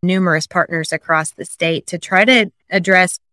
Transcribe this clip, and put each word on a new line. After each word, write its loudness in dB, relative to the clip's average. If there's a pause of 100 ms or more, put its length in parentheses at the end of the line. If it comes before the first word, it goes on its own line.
numerous 0
partners -4
across -4
the -14
state -4
to -8
try 2
to 4 (200)
address 2 (120)